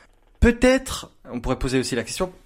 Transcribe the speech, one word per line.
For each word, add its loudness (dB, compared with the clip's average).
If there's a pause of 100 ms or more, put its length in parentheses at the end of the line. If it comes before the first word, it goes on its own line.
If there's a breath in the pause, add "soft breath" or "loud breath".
(400 soft breath)
Peut-être, 2 (200)
on -8
pourrait -4
poser 0
aussi -2
la -2
question, -6 (140)